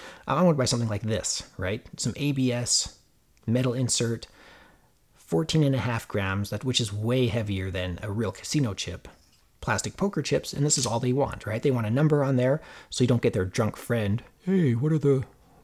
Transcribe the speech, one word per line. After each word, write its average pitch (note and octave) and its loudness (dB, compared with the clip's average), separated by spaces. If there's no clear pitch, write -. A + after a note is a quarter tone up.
I D3 0
wanna E3+ 6
buy B2 2
something A#2 0
like G#2 -4
this," A2 -2
right? F#2+ -4
Some A#2 -2
A D3 0
B C3 2
S, - -2
metal B2 2
insert, A#2 -2
fourteen D#3+ 2
and C3+ 4
a B2+ 0
half A2+ -2
grams, G2 -2
that, G#2+ -8
which B2 0
is G#2 -2
way A#2 0
heavier G2+ -2
than F2+ -4
a G#2 -6
real G2+ -2
casino B2+ -2
chip, - -10
plastic G#2+ -2
poker G3 -2
chips, - -2
and C#3+ 0
this D3 2
is B2+ 0
all A2+ 0
they B2 0
want, B2+ -2
right? A2 -6
They C#3+ 2
want A#2 0
a G#2+ 0
number D3 4
on C3+ 2
there C3 4
so - 0
you A#2+ 4
don't A#2+ 4
get A#2+ 2
their F#2+ 0
drunk G#2 -2
friend, G#2+ -2
"Hey, F3 2
what D3 0
are D#3 2
the, C3+ 2